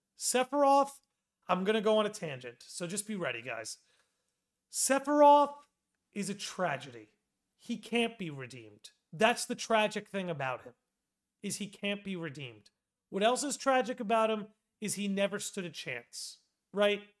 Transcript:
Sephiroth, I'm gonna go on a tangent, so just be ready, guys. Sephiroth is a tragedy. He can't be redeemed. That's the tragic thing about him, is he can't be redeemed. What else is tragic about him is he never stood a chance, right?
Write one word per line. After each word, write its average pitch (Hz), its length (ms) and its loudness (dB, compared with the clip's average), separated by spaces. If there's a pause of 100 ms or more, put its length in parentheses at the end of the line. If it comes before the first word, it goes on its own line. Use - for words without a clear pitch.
(180)
Sephiroth, 277 720 4 (580)
I'm 180 160 0
gonna 220 160 2
go 214 180 4
on 208 80 4
a 202 40 -4
tangent, 131 560 -10
so - 200 -8
just - 200 -6
be 220 100 -6
ready, 127 260 -4
guys. 113 360 -10 (920)
Sephiroth 285 840 6 (600)
is 196 140 -6
a 202 60 -4
tragedy. 135 760 -6 (500)
He - 180 -8
can't 226 420 -2
be 175 120 -8
redeemed. 120 600 -16 (220)
That's 226 340 2
the 247 80 -4
tragic 214 540 0
thing 185 220 -4
about 135 320 -4
him, 120 120 -20 (680)
is 202 140 -6
he 202 100 -8
can't 202 380 -6
be 196 120 -6
redeemed. 135 540 -12 (400)
What 196 120 -4
else 233 200 4
is 277 140 -4
tragic 254 440 0
about 220 300 2
him 208 160 -4 (340)
is 202 140 -4
he 202 140 -4
never 196 300 -2
stood - 260 -8
a 170 60 -10
chance, - 680 -12 (340)
right? 202 300 2 (180)